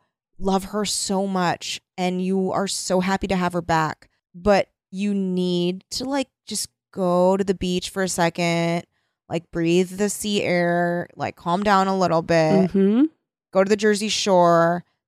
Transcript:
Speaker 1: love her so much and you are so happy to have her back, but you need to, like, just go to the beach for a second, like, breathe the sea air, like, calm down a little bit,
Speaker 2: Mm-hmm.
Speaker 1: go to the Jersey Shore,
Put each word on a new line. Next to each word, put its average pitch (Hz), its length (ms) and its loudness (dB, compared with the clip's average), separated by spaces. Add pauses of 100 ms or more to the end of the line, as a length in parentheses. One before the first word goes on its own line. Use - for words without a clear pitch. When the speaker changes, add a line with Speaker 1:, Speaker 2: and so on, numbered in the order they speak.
(380)
Speaker 1:
love 190 280 0
her 208 180 -6
so 196 420 -4
much 180 540 -4 (180)
and 180 260 -2
you 190 280 -2
are 196 160 -2
so - 320 -2
happy 196 260 -2
to 196 100 -2
have 180 160 -2
her 175 80 -2
back, 160 480 -2 (260)
but 190 340 2 (240)
you 202 200 -4
need 180 760 -2
to, - 140 -8
like, 269 240 -4 (180)
just - 220 -8 (240)
go 180 440 2
to 196 80 -2
the 196 100 0
beach 180 360 -4
for 196 140 -4
a 185 40 -2
second, 170 760 0 (440)
like, 170 220 -8
breathe 170 480 0
the 208 100 0
sea 208 360 -2
air, 175 720 0
like, 117 200 -6
calm 180 280 -2
down 190 240 4
a 190 100 0
little 170 240 2
bit, 165 480 2
Speaker 2:
Mm-hmm. 202 360 4 (460)
Speaker 1:
go 190 120 4
to 196 40 0
the 214 80 4
Jersey 208 320 0
Shore, 175 760 2 (240)